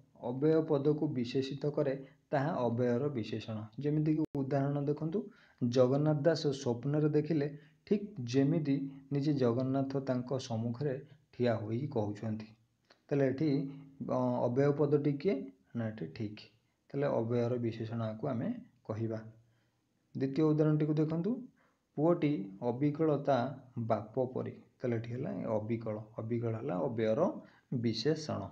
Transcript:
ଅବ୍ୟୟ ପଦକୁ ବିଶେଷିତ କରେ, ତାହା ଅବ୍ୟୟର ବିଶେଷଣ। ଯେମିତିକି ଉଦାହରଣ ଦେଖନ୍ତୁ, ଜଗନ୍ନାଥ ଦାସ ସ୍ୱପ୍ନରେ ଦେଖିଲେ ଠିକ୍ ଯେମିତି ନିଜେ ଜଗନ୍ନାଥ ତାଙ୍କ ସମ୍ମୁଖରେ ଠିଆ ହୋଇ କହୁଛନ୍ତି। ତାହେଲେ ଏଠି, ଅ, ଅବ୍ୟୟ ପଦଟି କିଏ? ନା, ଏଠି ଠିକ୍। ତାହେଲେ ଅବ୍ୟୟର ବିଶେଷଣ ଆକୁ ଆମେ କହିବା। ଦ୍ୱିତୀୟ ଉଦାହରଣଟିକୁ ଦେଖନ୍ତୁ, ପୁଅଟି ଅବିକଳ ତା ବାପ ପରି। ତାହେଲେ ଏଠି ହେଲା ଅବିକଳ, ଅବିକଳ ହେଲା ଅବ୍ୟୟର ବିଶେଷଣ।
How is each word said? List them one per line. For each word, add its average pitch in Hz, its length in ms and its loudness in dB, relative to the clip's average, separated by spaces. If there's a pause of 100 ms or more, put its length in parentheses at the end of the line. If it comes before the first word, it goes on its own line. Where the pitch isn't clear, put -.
(220)
ଅବ୍ୟୟ 147 400 4
ପଦକୁ 151 460 2
ବିଶେଷିତ 135 580 -2
କରେ, 143 400 -2 (240)
ତାହା 147 240 0
ଅବ୍ୟୟର 120 540 2
ବିଶେଷଣ। 110 560 -4 (160)
ଯେମିତିକି 151 440 2 (100)
ଉଦାହରଣ 139 500 0
ଦେଖନ୍ତୁ, 160 460 -2 (340)
ଜଗନ୍ନାଥ 131 540 4
ଦାସ 151 280 4
ସ୍ୱପ୍ନରେ 143 600 0
ଦେଖିଲେ 147 500 0 (280)
ଠିକ୍ - 340 -2
ଯେମିତି 139 720 2 (220)
ନିଜେ 143 200 2
ଜଗନ୍ନାଥ 131 640 2
ତାଙ୍କ 131 420 -2
ସମ୍ମୁଖରେ 120 680 -4 (260)
ଠିଆ 120 220 2
ହୋଇ 110 320 -2
କହୁଛନ୍ତି। 107 600 -4 (600)
ତାହେଲେ 139 180 4
ଏଠି, 139 440 0 (400)
ଅ, 127 80 0 (260)
ଅବ୍ୟୟ 135 280 4
ପଦଟି 143 400 2
କିଏ? 190 400 -2 (240)
ନା, 113 120 -2
ଏଠି 107 180 -8
ଠିକ୍। 107 500 -10 (340)
ତାହେଲେ 143 160 0
ଅବ୍ୟୟର 120 520 0
ବିଶେଷଣ 117 440 -4
ଆକୁ 110 260 -4
ଆମେ 131 200 -2 (360)
କହିବା। 110 340 -4 (960)
ଦ୍ୱିତୀୟ 135 280 0
ଉଦାହରଣଟିକୁ 156 520 4
ଦେଖନ୍ତୁ, 160 360 0 (680)
ପୁଅଟି 160 360 2 (300)
ଅବିକଳ 143 600 2
ତା 139 140 4 (420)
ବାପ 113 360 -2 (120)
ପରି। 120 280 -6 (220)
ତାହେଲେ 120 200 -2
ଏଠି 117 140 -6
ହେଲା 135 200 -6 (180)
ଅବିକଳ, 110 480 -2 (220)
ଅବିକଳ 113 380 -2
ହେଲା 113 200 -6
ଅବ୍ୟୟର 117 440 0 (540)
ବିଶେଷଣ। 117 760 -2